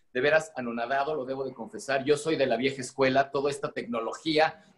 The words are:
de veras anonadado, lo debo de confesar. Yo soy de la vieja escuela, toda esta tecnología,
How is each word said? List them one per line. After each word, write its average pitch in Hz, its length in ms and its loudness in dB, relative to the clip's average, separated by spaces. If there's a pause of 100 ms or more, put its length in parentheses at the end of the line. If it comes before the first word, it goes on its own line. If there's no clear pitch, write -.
(140)
de 127 80 0
veras 151 340 4
anonadado, 127 600 -2
lo 131 100 -4
debo 135 180 -6
de 131 100 -8
confesar. 123 520 -6
Yo 143 120 4
soy 156 180 -2
de 135 100 2
la 120 100 2
vieja 131 260 -2
escuela, 135 500 2
toda 143 180 0
esta 143 220 -6
tecnología, 120 920 -2 (140)